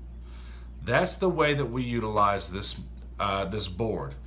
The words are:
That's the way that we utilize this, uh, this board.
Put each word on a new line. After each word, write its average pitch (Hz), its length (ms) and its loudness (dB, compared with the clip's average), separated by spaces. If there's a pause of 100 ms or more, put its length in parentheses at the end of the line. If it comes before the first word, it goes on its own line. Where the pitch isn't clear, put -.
(840)
That's 156 320 2
the 185 120 2
way 151 260 4
that 139 120 0
we 123 160 -2
utilize 107 680 4
this, 95 300 -2 (380)
uh, 98 280 2
this 98 200 -2
board. 90 480 -2 (120)